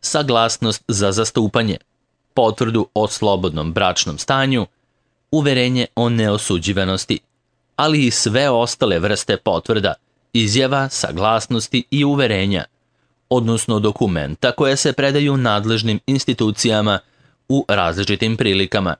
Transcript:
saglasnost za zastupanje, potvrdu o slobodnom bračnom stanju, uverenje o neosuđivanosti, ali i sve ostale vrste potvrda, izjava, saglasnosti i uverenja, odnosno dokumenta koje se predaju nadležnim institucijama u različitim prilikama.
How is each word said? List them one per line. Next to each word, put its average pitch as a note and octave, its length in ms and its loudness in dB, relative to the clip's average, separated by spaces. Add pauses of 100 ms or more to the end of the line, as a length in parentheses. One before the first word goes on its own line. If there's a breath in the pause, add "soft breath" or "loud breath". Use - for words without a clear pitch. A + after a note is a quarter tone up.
saglasnost A#2 880 0
za G2+ 240 0
zastupanje, A2 640 0 (580)
potvrdu A2+ 600 2
o G#2+ 140 0
slobodnom F2+ 640 -2
bračnom F2+ 460 -2
stanju, C3+ 480 0 (640)
uverenje B2+ 560 0 (100)
o A#2+ 120 2
neosuđivanosti, G2 1080 0 (580)
ali D3+ 300 2
i A#2 40 2
sve B2+ 400 0
ostale A#2 480 0
vrste G2+ 380 -2
potvrda, G2 580 -2 (380)
izjava, C3 560 0
saglasnosti A2 1040 -2
i C#3+ 140 0
uverenja, G#2+ 600 0 (640)
odnosno A2+ 520 0
dokumenta G2+ 720 0
koje C#3 240 2
se C#3+ 160 0
predaju C#3 440 0
nadležnim A2 680 0
institucijama A2 920 0 (500 soft breath)
u C3+ 200 0
različitim G2 680 0
prilikama. F#2+ 640 0